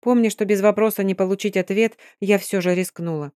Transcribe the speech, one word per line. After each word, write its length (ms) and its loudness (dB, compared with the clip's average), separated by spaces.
Помня, 300 2
что 140 -4
без 160 0
вопроса 420 2
не 100 0
получить 420 -2
ответ, 420 0
я 200 2
всё 200 -4
же 140 0
рискнула. 640 -6